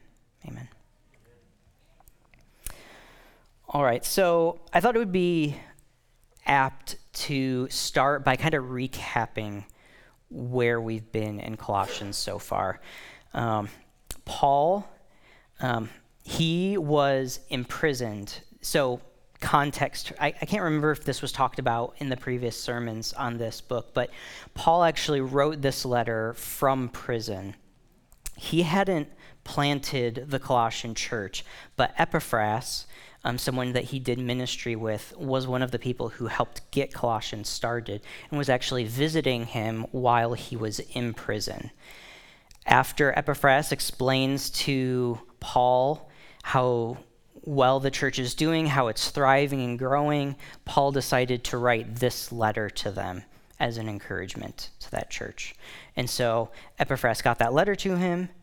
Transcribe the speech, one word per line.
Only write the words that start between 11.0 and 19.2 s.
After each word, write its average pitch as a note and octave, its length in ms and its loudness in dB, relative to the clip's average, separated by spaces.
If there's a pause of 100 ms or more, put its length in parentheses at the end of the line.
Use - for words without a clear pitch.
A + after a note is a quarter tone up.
been G#2+ 280 -4
in A2+ 160 -8
Colossians G2+ 600 -4
so G2+ 220 -4
far. F#2+ 420 -2 (540)
Um, A2 340 0 (560)
Paul, D3+ 640 2 (680)
um, A#2 320 -2 (320)
he F3+ 560 0
was C#3 680 2
imprisoned. B2 920 -2 (220)
So B2+ 400 0 (380)